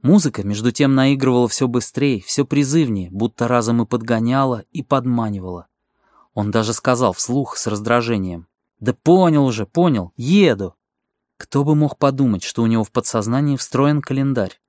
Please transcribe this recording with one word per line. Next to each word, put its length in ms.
Музыка, 460
между 240
тем, 240
наигрывала 540
все 180
быстрее, 540
все 240
призывнее, 680
будто 380
разом 320
и 40
подгоняла, 840
и 100
подманивала. 880
Он 180
даже 200
сказал 400
вслух 460
с 100
раздражением: 800
"Да 140
понял 520
уже, 200
понял, 500
еду!" 600
Кто 300
бы 100
мог 220
подумать, 460
что 200
у 40
него 180
в 80
подсознании 640
встроен 440
календарь? 680